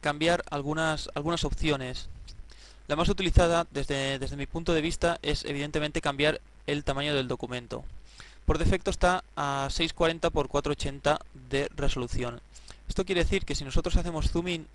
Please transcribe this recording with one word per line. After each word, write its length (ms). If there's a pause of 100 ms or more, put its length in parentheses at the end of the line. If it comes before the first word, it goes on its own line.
cambiar 480
algunas, 640
algunas 300
opciones. 640 (800)
La 80
más 140
utilizada, 640
desde, 460
desde 200
mi 80
punto 280
de 80
vista, 400
es 240
evidentemente 560
cambiar 400 (240)
el 180
tamaño 300
del 140
documento. 560 (640)
Por 120
defecto 320
está 340 (120)
a 340
seis 240
cuarenta 360
por 180
cuatro 240
ochenta 480 (300)
de 260
resolución. 680 (460)
Esto 160
quiere 200
decir 220
que 100
si 100
nosotros 320
hacemos 340
zoom 160
in 280